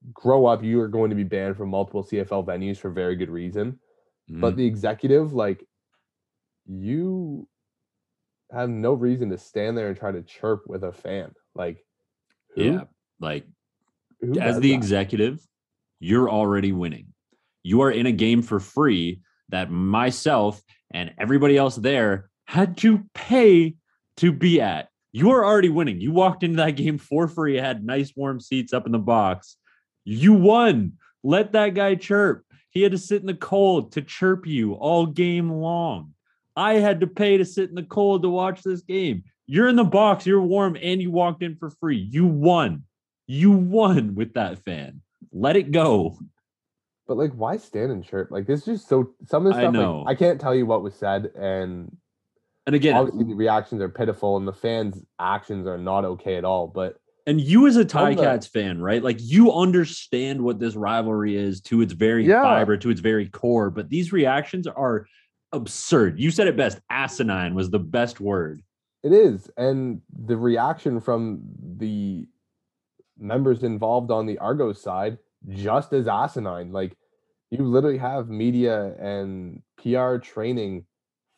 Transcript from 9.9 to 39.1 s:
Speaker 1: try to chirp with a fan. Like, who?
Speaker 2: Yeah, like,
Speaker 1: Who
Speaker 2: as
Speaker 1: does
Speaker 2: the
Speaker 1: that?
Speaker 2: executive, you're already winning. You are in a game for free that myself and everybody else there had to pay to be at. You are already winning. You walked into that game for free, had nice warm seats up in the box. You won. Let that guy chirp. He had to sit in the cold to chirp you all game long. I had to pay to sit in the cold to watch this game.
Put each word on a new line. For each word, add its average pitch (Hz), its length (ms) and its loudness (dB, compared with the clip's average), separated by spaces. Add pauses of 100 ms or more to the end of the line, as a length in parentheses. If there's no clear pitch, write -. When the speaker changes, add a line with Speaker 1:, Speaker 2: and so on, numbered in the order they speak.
Speaker 1:
try 98 140 -8
to 90 120 -12
chirp 107 440 -6
with 95 160 -10
a 90 80 -8
fan. 92 420 -12 (200)
Like, 87 320 -10 (680)
who? - 80 -2
Speaker 2:
Yeah, 160 200 0 (360)
like, 76 260 -8 (760)
Speaker 1:
Who 123 180 -4
Speaker 2:
as 117 160 0
Speaker 1:
does 120 60 -2
Speaker 2:
the 135 100 4
Speaker 1:
that? 135 60 2
Speaker 2:
executive, 104 680 -2 (520)
you're 110 300 2
already 101 420 0
winning. 82 420 -8 (500)
You 104 180 2
are 139 100 4
in 120 160 0
a 127 40 2
game 113 300 2
for 113 180 -4
free 92 640 -2 (280)
that 92 220 -6
myself 104 920 0 (300)
and 87 280 -10
everybody 139 380 4
else 135 180 0
there 110 540 -2 (160)
had 180 320 0
to 214 360 4
pay 185 600 6 (420)
to 170 140 4
be 160 300 2
at. 85 280 -4 (220)
You 165 200 4
are 254 120 4
already 202 260 4
winning. 147 300 0
You 107 120 -2
walked 185 320 2
into 170 140 0
that 160 180 2
game 147 240 -2
for 160 280 -2
free, 156 280 -2
had 127 280 -4
nice 139 320 -4
warm 139 240 -6
seats 127 340 -4
up 123 120 -2
in 117 60 -4
the 117 80 0
box. 101 580 0 (480)
You 117 280 4
won. 190 600 4 (300)
Let 202 300 0
that 208 200 2
guy 196 220 0
chirp. 196 500 0 (240)
He 185 140 0
had 202 80 4
to 185 80 -4
sit 202 220 -2
in 190 40 -12
the 190 80 -4
cold 190 600 0
to 151 100 -6
chirp 185 420 -2
you 120 280 -2
all 170 340 0
game 175 440 -2
long. 160 600 -6 (420)
I 214 200 2
had 208 240 4
to 180 80 2
pay 202 300 2
to 185 80 2
sit 185 240 -4
in 170 60 -14
the 180 60 -8
cold 196 400 0
to 180 80 2
watch 185 320 -2
this 185 200 -6
game. 180 420 -4 (240)